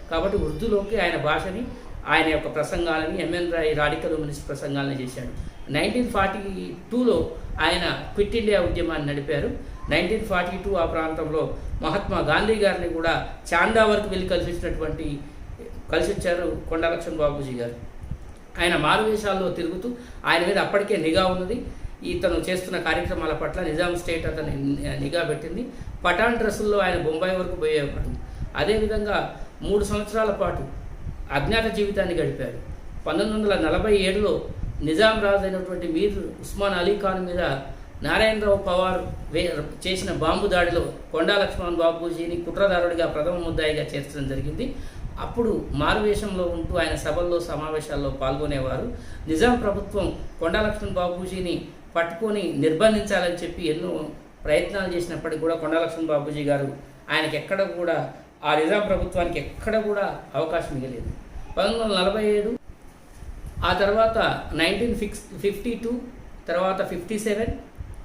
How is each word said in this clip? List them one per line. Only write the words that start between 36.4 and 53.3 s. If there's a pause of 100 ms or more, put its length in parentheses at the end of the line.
ఉస్మాన్
అలీ
ఖాన్
మీద (640)
నారాయణరావు
పవార్ (320)
వే-,
చేసిన
బాంబు
దాడిలో (180)
కొండా
లక్ష్మణ్
బాబూజీని
కుట్రదారుడిగా
ప్రథమ
ముద్దాయిగా
చేర్చడం
జరిగింది. (440)
అప్పుడు
మారువేషంలో
ఉంటూ
ఆయన
సభల్లో,
సమావేశాల్లో
పాల్గొనేవారు. (340)
నిజాం
ప్రభుత్వం (200)
కొండా
లక్ష్మణ్
బాబూజీని (300)
పట్టుకొని
నిర్బంధించాలని